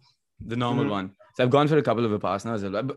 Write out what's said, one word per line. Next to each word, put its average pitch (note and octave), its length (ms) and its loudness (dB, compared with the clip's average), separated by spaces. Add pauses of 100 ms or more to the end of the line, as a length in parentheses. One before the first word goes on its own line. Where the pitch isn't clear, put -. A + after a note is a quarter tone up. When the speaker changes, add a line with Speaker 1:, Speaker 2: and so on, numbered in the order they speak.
(400)
Speaker 1:
the A#2 160 -8
normal A#2+ 280 0
Speaker 2:
Mm-hmm. G#2 80 0
Speaker 1:
one. G2 240 -6 (200)
So B2+ 80 2
I've B2+ 60 4
gone C#3+ 180 6
for D#3 100 2
a C#3 40 4
couple A#2 220 0
of A2 60 0 (100)
Vipassanas G2+ 440 -4
as F#2+ 80 -6
well. A#2+ 240 -4